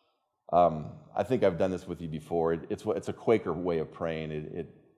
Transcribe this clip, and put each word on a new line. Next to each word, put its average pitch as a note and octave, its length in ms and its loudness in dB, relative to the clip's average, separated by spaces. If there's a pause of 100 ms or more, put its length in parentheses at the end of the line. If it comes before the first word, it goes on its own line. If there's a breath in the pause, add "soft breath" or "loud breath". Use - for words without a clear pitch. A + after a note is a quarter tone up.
(520 soft breath)
Um, E2 400 4 (220)
I G2+ 100 0
think B2+ 180 0
I've F#2 160 4
done F#2+ 120 2
this F2+ 160 -4
with E2+ 140 -8
you E2+ 80 -8
before. E2 460 0
It, D#2+ 60 -2 (100)
it's - 140 -8
what, G#2+ 120 0
it's - 120 -8
a G#2 40 -2
Quaker G#2 400 0
way E2+ 260 -2
of D2+ 140 -6
praying. D#2+ 380 -6
It, D2+ 240 -8
it, D#2+ 200 -10 (240)